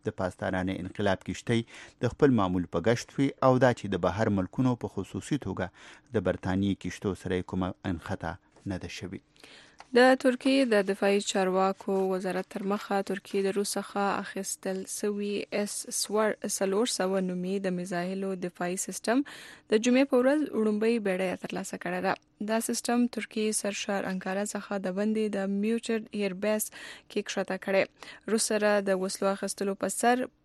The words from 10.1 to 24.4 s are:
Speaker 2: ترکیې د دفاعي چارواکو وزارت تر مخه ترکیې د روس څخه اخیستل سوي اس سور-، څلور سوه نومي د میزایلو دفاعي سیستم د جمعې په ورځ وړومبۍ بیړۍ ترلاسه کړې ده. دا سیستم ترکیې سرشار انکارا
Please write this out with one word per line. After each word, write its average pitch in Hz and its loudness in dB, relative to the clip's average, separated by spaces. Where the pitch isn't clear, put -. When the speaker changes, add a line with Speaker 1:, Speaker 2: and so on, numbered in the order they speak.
Speaker 2:
ترکیې 262 2
د 208 4
دفاعي 196 2
چارواکو 190 0
وزارت 185 -2
تر 202 -8
مخه 202 -2
ترکیې 196 -2
د 196 2
روس 202 -2
څخه 202 -2
اخیستل 196 -4
سوي 202 -4
اس 208 -4
سور-، 214 0
څلور 202 0
سوه 190 0
نومي 185 -2
د 190 -2
میزایلو 185 -4
دفاعي 180 -4
سیستم 233 -2
د - 0
جمعې 247 6
په 269 2
ورځ 262 6
وړومبۍ 214 2
بیړۍ 190 0
ترلاسه - -6
کړې 180 -4
ده. 190 2
دا 220 0
سیستم 240 0
ترکیې 214 -2
سرشار 202 -2
انکارا 190 -2